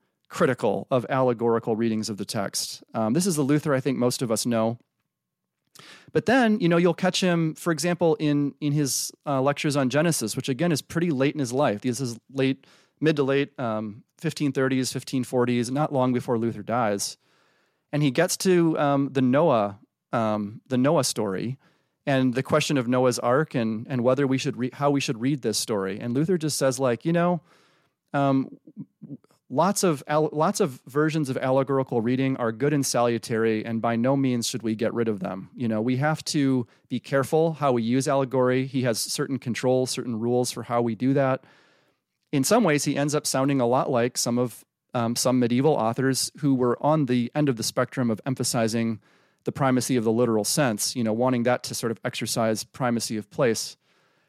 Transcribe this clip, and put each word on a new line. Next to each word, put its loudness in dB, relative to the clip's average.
critical 0
of 0
allegorical 0
readings -2
of -8
the -8
text. -6
Um, 0
this 2
is 0
the 2
Luther 2
I 2
think -2
most 0
of -2
us -2
know. 0
But 0
then, 4
you 4
know, 4
you'll 4
catch -2
him, 2
for -2
example, 2
in, 0
in -2
his, -2
uh, 0
lectures 0
on 2
Genesis, 0
which -4
again 0
is 0
pretty -2
late 2
in -8
his -4
life. 0
This -4
is -6
late, -2
mid 2
to 2
late, 0
um, -6
fifteen -4
thirties, 0
fifteen -4
forties, 0
not -2
long 0
before -2
Luther -2
dies. -2
And -2
he 4
gets 2
to, 2
um, 2
the 0
Noah, 2
um, -2
the -2
Noah 4
story -4
and 2
the 0
question 0
of 0
Noah's 2
Ark 2
and, -2
and -2
whether 2
we 0
should -4
re-, -4
how 0
we 2
should -4
read 0
this -2
story. -4
And -6
Luther 0
just -2
says, 0
like, 0
you 2
know, 2
um, 0
lots 0
of 0
al-, 0
lots 0
of -2
versions 0
of -4
allegorical 0
reading 0
are 0
good 0
and 2
salutary, 0
and -4
by 0
no 2
means 0
should -6
we -2
get -2
rid 0
of -2
them. -8
You -4
know, 0
we 0
have -2
to 0
be -4
careful 0
how 0
we 0
use 0
allegory. 2
He -4
has 0
certain -4
controls, 0
certain -6
rules 0
for -8
how 0
we -2
do 0
that. 0
In 2
some 4
ways, 2
he -2
ends 0
up -2
sounding 2
a 2
lot 2
like 0
some 0
of, -4
um, 0
some 2
medieval 4
authors 0
who 2
were 2
on 2
the 0
end 2
of 0
the -4
spectrum -2
of -2
emphasizing -2
the -4
primacy 0
of 0
the 2
literal 2
sense, 0
you -2
know, 0
wanting 0
that 0
to -8
sort -4
of -8
exercise -2
primacy -4
of -8
place. -2